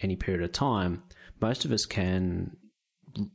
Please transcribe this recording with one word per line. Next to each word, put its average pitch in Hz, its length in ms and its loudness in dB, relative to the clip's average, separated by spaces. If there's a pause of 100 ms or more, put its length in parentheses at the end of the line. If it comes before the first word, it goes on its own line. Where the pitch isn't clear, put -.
any 95 140 0
period 180 280 0
of 170 100 -4
time, 95 500 0 (360)
most 113 260 0
of 147 60 0
us 110 140 2
can, 90 720 0 (760)